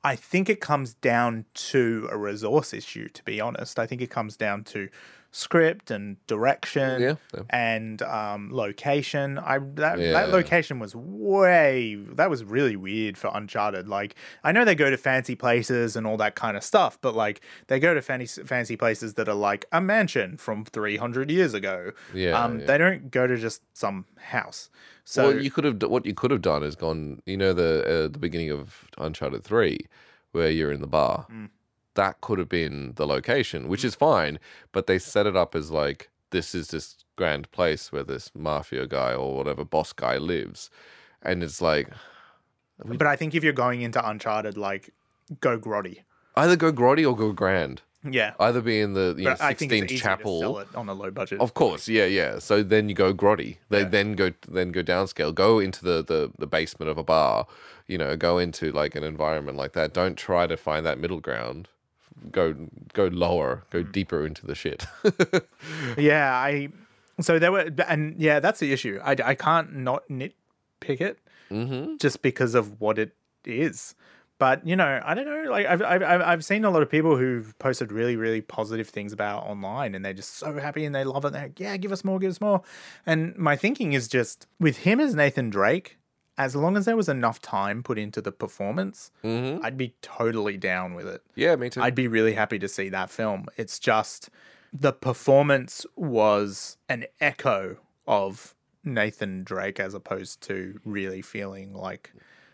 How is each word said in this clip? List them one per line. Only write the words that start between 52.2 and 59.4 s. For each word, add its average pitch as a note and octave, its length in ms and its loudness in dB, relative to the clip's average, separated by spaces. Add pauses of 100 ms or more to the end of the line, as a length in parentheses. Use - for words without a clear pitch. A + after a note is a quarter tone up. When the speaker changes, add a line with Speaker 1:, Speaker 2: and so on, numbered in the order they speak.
Speaker 2:
So G#2+ 240 4
then G#2+ 240 4
you G2+ 80 -4
go F#2+ 180 4
grotty. F#2 440 2 (120)
They G#2 120 4
Speaker 1:
Yeah. G2 60 0
Speaker 2:
then G#2 260 2
go, F#2 180 2 (160)
then F2+ 240 0
go F2+ 100 -2
downscale. F2 520 0
Go G#2+ 260 6
into F#2+ 240 -2
the, E2+ 180 2
the, D2+ 340 0
the D2+ 120 -6
basement D#2+ 420 -2
of D2+ 80 -4
a D#2 60 -6
bar. C#2+ 420 4 (400)
You F#2 120 -4
know, D2 180 0
go F2 220 2
into, E2 340 -2
like, D2+ 240 -2
an D2+ 80 -6
environment D#2 520 -4